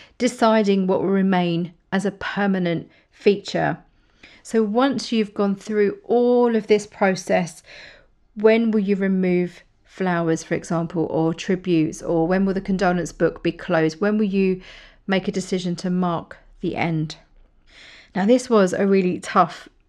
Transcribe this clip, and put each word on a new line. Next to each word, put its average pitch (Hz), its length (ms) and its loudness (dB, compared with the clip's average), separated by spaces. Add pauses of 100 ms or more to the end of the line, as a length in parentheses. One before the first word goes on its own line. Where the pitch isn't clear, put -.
(180)
deciding 220 720 2
what 185 140 0
will 175 80 -2
remain 180 640 0 (180)
as 190 140 -2
a 196 60 -2
permanent 185 800 -2 (220)
feature. 170 680 0 (680)
So 226 200 0
once 233 480 0
you've 220 220 0
gone 196 220 0
through 208 500 -2
all 240 500 2
of 214 120 -2
this 208 200 2
process, 185 760 -2 (760)
when 220 360 4
will 220 80 2
you 202 160 0
remove 185 680 0 (200)
flowers, 170 600 -2
for - 100 -6
example, 165 540 -4
or 160 260 0
tributes, 175 680 -2
or 165 260 0
when 190 180 0
will 190 80 0
the 190 80 -6
condolence 180 500 -2
book - 320 -2
be 170 80 -2
closed? 160 480 -2
When 208 180 0
will 214 80 0
you 190 360 0 (460)
make 190 200 -2
a 196 60 -2
decision 180 440 -4
to 185 120 -6
mark 180 480 -4 (240)
the - 160 -6
end? 156 400 -2 (960)
Now, 190 100 0
this 247 240 4
was 202 220 4
a 196 160 0
really 190 320 2
tough - 480 0 (220)